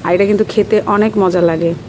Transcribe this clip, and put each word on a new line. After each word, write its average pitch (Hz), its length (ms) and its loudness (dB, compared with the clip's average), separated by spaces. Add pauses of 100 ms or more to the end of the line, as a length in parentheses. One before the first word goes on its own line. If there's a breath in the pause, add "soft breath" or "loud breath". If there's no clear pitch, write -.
আর 170 120 -2
এটা 196 140 2
কিন্তু 208 220 2
খেতে 208 260 0 (180)
অনেক 214 160 2 (100)
মজা 180 280 2
লাগে। 165 220 -2 (180)